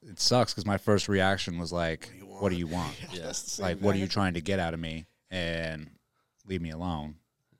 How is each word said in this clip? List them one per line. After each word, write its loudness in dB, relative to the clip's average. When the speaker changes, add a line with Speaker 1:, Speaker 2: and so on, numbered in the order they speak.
Speaker 1:
it -10
sucks 6
'cause -4
my 2
first 4
reaction 2
was -4
like, 0
Speaker 2:
What -16
do -20
you -18
Speaker 1:
"What -16
do 2
Speaker 2:
want?" 0
Speaker 1:
you 0
want? -4
Speaker 2:
<laughs> -12
Yeah, -12
Speaker 3:
Yeah. -8
Speaker 2:
that's -6
the -10
same -4
Speaker 1:
Like, 0
"What 4
are 0
you 0
Speaker 2:
thing. -2
Speaker 1:
trying 2
to -2
get 0
out 0
of -6
me?" -6
And -4
leave -2
me -4
alone. -4